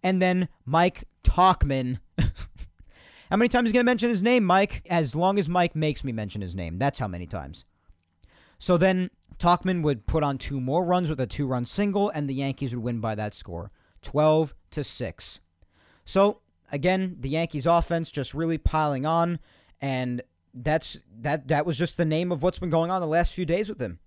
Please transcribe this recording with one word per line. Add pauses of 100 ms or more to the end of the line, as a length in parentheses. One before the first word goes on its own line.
And
then (180)
Mike (180)
Tauchman.
<laughs> (1120)
How
many
times
are
you
gonna
mention
his
name,
Mike?
As
long
as
Mike
makes
me
mention
his
name.
That's
how
many
times. (920)
So
then (280)
Tauchman
would
put
on
two
more
runs
with
a
two-run
single,
and
the
Yankees
would
win
by
that
score, (320)
twelve (180)
to
six. (640)
So, (320)
again,
the
Yankees'
offense
just
really
piling
on, (420)
and (320)
that's, (200)
that,
that
was
just
the
name
of
what's
been
going
on
the
last
few
days
with
him.